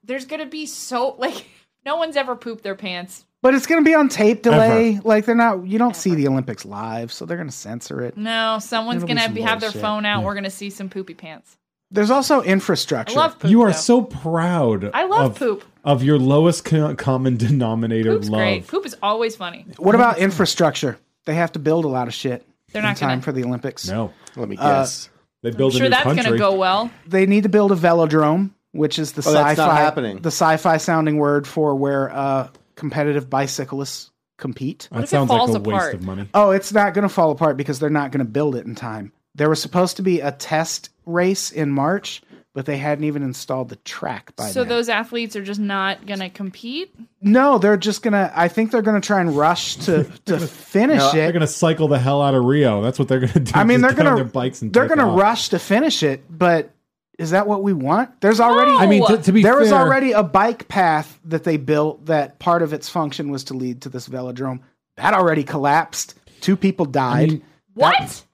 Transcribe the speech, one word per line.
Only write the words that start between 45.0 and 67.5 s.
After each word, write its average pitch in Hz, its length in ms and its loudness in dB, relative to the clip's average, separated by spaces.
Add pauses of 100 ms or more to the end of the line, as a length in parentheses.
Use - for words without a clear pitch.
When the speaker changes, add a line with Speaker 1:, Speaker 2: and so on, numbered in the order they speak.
Speaker 1:
are 202 60 -10
just 202 180 -8
not 196 460 -4
gonna 190 240 -8
compete? 233 640 -12 (260)
Speaker 2:
No, 247 380 4
they're 202 180 4
just 196 260 -4
gonna, 202 320 0
I 170 140 2
think 220 220 -2
they're 233 120 0
gonna 208 200 0
try 202 180 0
and 165 160 0
rush 156 400 0
Speaker 3:
<laughs> - 100 -10
Speaker 2:
to, 151 180 2 (220)
to 170 120 0
finish 214 600 0
Speaker 4:
No, 135 100 4
Speaker 2:
it. 147 60 0
Speaker 3:
They're 160 160 2
gonna 160 140 0
cycle 160 400 0
the 143 120 2
hell 139 240 0
out 139 120 2
of 123 100 4
Rio. 127 380 2
That's 123 160 -2
what 135 100 0
they're 131 120 2
gonna 127 200 2
do. 120 140 -4
Speaker 2:
I 190 100 4
mean, 247 160 4
Speaker 3:
Just - 20 4
Speaker 2:
they're 254 220 4
Speaker 3:
get - 20 4
on 262 60 4
Speaker 2:
gonna, 233 40 2
Speaker 3:
their 127 160 -2
bikes 127 300 -4
and 110 100 -6
Speaker 2:
they're 254 160 4
Speaker 3:
take 320 80 2
Speaker 2:
gonna 247 160 2
Speaker 3:
off. 180 80 4
Speaker 2:
rush 220 300 2
to 175 80 0
finish 240 440 0
it, 135 280 -2
but 165 400 2 (500)
is 160 100 -4
that 196 160 2
what 202 160 0
we 202 100 2
want? 170 480 -2
There's 214 200 4
already 247 320 6
Speaker 1:
No! 262 60 6
Speaker 3:
I 190 80 6
mean, 202 200 6
to, 214 120 6
to 175 140 2
be 214 100 6
Speaker 2:
there 226 160 6
was 254 120 6
Speaker 3:
fair 277 80 6
Speaker 2:
already 262 340 4
a 208 100 4
bike 196 460 0
path 160 580 0
that 160 180 -4
they 160 120 0
built 151 500 -2
that 151 320 -2
part 170 240 2
of 151 100 -4
its 143 160 -10
function 147 420 -6
was 135 140 -8
to 135 100 -12
lead 127 280 -8
to 135 60 -14
this 127 200 -14
velodrome. 127 520 -8 (360)
That 202 180 0
already 160 300 2
collapsed. 147 720 -2 (260)
Two 190 160 2
people 185 320 0
Speaker 3:
I - 20 -10
Speaker 2:
died. 135 400 2
Speaker 3:
mean, 156 120 -4 (320)